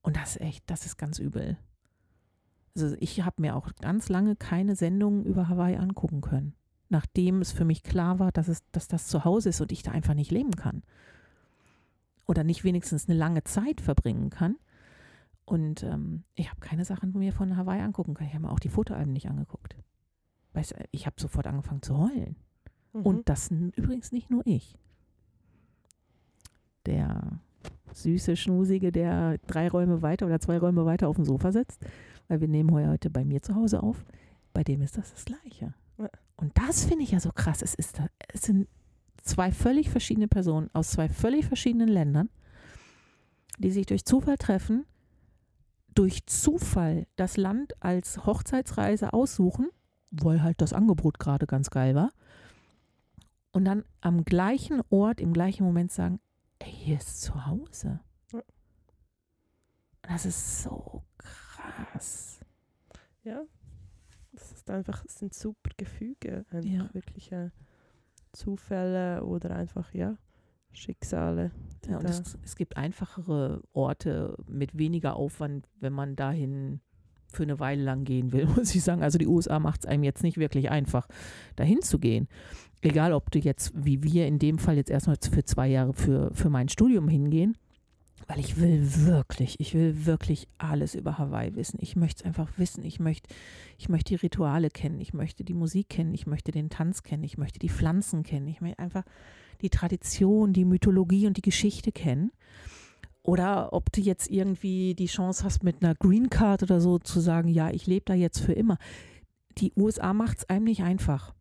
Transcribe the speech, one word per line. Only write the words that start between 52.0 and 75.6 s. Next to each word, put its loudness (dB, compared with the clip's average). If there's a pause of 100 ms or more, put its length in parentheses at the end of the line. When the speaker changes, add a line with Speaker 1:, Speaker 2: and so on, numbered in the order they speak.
Speaker 1:
und 2
dann 0 (160)
am 2
gleichen 2 (100)
Ort, 4
im 0
gleichen 2
Moment 2
sagen, -2 (400)
„Ey, -16
hier -4
ist -10
zu -6
Hause.“ -6 (320)
Speaker 2:
Ja. -10 (1600)
Speaker 1:
Das -6
ist -6
so -12 (140)
krass. -14 (840)
Speaker 2:
Ja, -10 (1300)
einfach, -8
es -20
sind -12
super -10
Gefüge, -10
einfach -6
Speaker 1:
Ja. -4
Speaker 2:
wirkliche -10 (800)
Zufälle -4
oder -6
einfach, -8
ja, -4 (540)
Schicksale, -4 (340)
die -10
Speaker 1:
Ja, -4
und -6
Speaker 2:
da -2
Speaker 1:
es, -6
es -14
gibt -8
einfachere -6 (100)
Orte -4 (120)
mit -6
weniger -2
Aufwand, -6 (120)